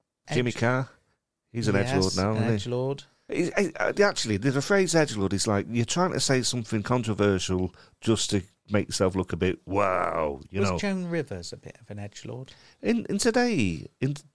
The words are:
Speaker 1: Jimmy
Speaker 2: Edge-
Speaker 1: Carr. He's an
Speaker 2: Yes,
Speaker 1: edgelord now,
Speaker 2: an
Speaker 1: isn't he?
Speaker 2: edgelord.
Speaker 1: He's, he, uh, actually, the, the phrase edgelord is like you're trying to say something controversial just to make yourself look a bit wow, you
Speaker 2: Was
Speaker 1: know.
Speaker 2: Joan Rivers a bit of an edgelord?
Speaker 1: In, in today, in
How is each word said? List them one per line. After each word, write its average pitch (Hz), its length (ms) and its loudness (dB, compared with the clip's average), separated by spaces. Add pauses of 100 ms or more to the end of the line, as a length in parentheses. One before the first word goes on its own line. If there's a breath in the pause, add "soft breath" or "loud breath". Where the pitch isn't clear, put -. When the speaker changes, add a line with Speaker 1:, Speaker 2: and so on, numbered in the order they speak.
(320)
Speaker 1:
Jimmy 127 180 0
Speaker 2:
Edge- - 60 -8
Speaker 1:
Carr. 127 320 0 (640)
He's 113 160 -2
an 98 80 4
Speaker 2:
Yes, 120 160 2
Speaker 1:
edgelord 95 240 2
now, 98 160 2
Speaker 2:
an 110 100 0
Speaker 1:
isn't 110 60 0
he? 110 220 -2
Speaker 2:
edgelord. 131 340 -4 (240)
Speaker 1:
He's, 170 280 -2
he, 202 200 0
uh, - 160 0 (100)
actually, 117 340 2
the, 123 140 0
the 135 120 0
phrase 190 320 2
edgelord 107 380 2
is 98 140 0
like 101 240 2
you're 117 140 2
trying 175 280 0
to 135 80 -2
say 131 220 2
something 113 400 -2
controversial 98 920 0 (280 soft breath)
just - 300 2
to 98 120 2 (260)
make 101 200 0
yourself 92 260 0
look 92 180 -2
a 85 40 -4
bit 92 300 0
wow, 87 760 0 (100)
you 98 100 -4
Speaker 2:
Was 98 120 2
Speaker 1:
know. 90 60 -2
Speaker 2:
Joan 190 280 -4
Rivers 139 460 -6
a - 40 -14
bit - 240 -18
of 117 100 -20
an 104 80 -10
edgelord? 117 500 -12 (340 loud breath)
Speaker 1:
In, 226 260 0
in 202 100 -2
today, 214 680 0 (140)
in 143 160 -2 (180)